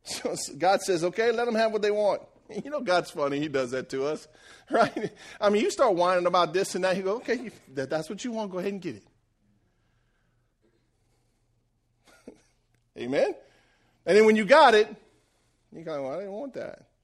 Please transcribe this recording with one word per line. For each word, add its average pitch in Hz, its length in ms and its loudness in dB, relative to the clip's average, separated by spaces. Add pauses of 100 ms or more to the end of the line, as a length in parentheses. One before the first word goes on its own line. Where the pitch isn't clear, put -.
So - 300 -8
s-, - 180 -8
God 180 320 0
says, 175 220 -2
"Okay, 220 280 0
let 233 140 -2
them 233 100 -2
have 220 160 2
what 208 120 -4
they 208 80 2
want." 208 300 0 (280)
<laughs> - 140 -10
You 277 80 -12
know 302 100 -6
God's 175 300 0
funny. 143 280 -2
He 151 80 -4
does 131 240 -2
that 131 180 -6
to 135 160 -4
us, 151 220 -6 (220)
<laughs> - 220 -16
right? 330 400 0 (280)
I 202 100 2
mean, 208 140 4
you 392 80 0
start 233 240 2
whining 180 300 2
about 175 280 2
this 190 220 -2
and 185 80 -2
that. 185 120 2
He 196 60 -4
goes, 190 160 -2
"Okay, 254 180 -4
you, 240 160 -12 (240)
that, 135 140 -4
that's 160 200 -4
what 202 140 -10
you 247 80 -8
want. 214 200 -8
Go 185 80 -8
ahead 202 140 -6
and 190 80 -10
get 151 140 -10
it." 95 80 -20 (4000)
<laughs> - 0 -
Amen? 151 360 0 (720)
And 185 120 4
then 220 80 8
when 220 100 6
you 214 100 0
got 262 280 8
it, 214 140 4 (840)
you 160 120 -18
go, 156 180 -8
"Well, 135 120 -8
I 170 60 -8
didn't 196 140 -12
want 262 220 -12
that." - 300 -14 (180)